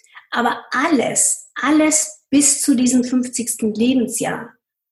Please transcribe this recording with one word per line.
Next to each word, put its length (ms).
Aber 400
alles, 840
alles 720
bis 320
zu 140
diesem 280
fünfzigsten 720
Lebensjahr 840